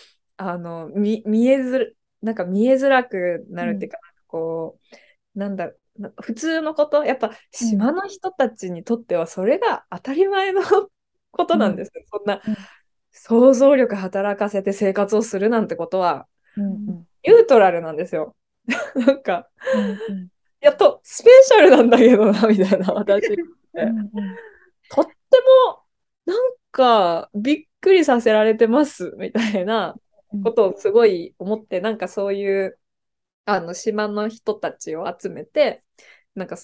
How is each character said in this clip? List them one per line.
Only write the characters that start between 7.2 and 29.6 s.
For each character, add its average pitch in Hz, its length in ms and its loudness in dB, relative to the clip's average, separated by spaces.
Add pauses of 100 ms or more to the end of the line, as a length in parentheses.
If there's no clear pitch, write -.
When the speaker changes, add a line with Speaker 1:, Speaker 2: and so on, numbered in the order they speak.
Speaker 1:
島 226 420 -2
の 381 160 -6
人 381 220 -10
た 262 200 -2
ち 190 200 -14
に 170 140 -12
と 233 120 -4
っ 233 60 -14
て 175 140 -4
は 170 100 -2
そ 185 180 -10
れ 277 140 0
が 427 320 -4
当 180 80 -14
た 269 160 -10
り 381 140 0
前 392 240 -2
の 381 80 -2
Speaker 2:
う - 40 -4
ん。 - 20 -8 (240)
Speaker 1:
<laughs> - 460 -20
こ 349 100 -2
と 339 100 0
な 202 120 0
ん 175 60 -4
で 185 100 -10
す - 100 -18
よ。 - 80 -20
Speaker 2:
う - 20 -20
ん。 - 20 -20 (120)
Speaker 1:
そ 202 60 -12
ん - 20 -4
な 202 140 -4 (680)
想 247 440 4
像 269 220 4
力 233 200 0
働 196 420 -6
か 208 100 -2
せ 202 140 -4
て 196 100 -4
生 196 200 -2
活 202 240 -2
を 220 60 2
す 220 160 -8
る 202 100 0
な 233 120 0
ん 190 60 -2
て 165 80 -8
こ 165 140 -8
と 185 100 -4
は、 170 300 -2 (280)
Speaker 2:
う 208 60 -8
ん - 20 -4
う 196 40 -4
ん。 190 400 -10 (180)
Speaker 1:
ニ 370 60 6
ュ 466 100 10
ー - 40 4
ト 254 120 6
ラ 190 120 6
ル 170 120 -4
な 160 100 -10
ん 151 40 -10
で 175 100 -6
す - 80 -12
よ。 156 220 -8 (300)
<laughs> 392 280 -8
な 269 200 2
ん 269 80 -8
か、 175 260 -6 (260)
Speaker 2:
う 208 60 0
ん 202 340 -6
う 190 60 -8
ん。 180 80 -16 (320)
Speaker 1:
や 294 120 6
っ 285 40 -8
と - 260 2
ス - 200 -16
ペ 466 80 8 (120)
シ 539 120 8
ャ 427 80 8
ル 349 80 8
な 262 120 6
ん 240 80 4
だ 254 80 6
け 240 180 6
ど 214 160 2
な、 202 140 0
み 208 100 4
た 190 200 2
い - 20 -2
な、 190 140 -2
私 208 400 -2
っ - 40 -4
て。 349 60 -6 (320)
Speaker 2:
う 349 100 -6
ん 226 140 -4
う 214 40 -6
ん。 202 80 -10 (800)
Speaker 1:
と 269 120 -2
っ - 20 2
て - 80 -10 (540)
も、 - 160 -8 (440)
な 349 80 -6
ん 494 180 -2 (180)
か、 214 640 0
び 262 300 -4
っ - 20 -20 (140)
く 381 120 2
り 359 120 4
さ 247 160 2
せ 233 120 0
ら 214 120 2
れ 220 100 2
て 226 120 2
ま 269 200 2
す、 180 320 -12
み - 140 -12
た 226 160 -2
い 202 160 -4